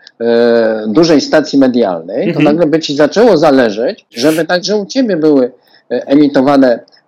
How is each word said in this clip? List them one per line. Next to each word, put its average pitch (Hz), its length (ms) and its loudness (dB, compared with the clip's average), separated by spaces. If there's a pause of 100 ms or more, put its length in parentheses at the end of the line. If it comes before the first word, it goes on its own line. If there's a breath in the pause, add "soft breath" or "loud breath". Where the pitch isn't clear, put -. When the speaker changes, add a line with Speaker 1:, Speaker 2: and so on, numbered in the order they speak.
(200 soft breath)
Speaker 1:
e, 117 680 0
dużej 156 320 2
stacji 147 380 -2
medialnej, 113 640 -2
to 170 180 -4
Speaker 2:
Mhm. 147 40 0
Speaker 1:
nagle 156 220 0
by 156 140 0
ci 151 160 -8
zaczęło 185 400 2
zależeć, 135 720 0
żeby 156 340 -2
także 180 320 -4
u 202 100 -4
ciebie 226 300 -2
były, 143 360 0 (380 soft breath)
e, 123 160 -6
emitowane, 139 760 2 (280 soft breath)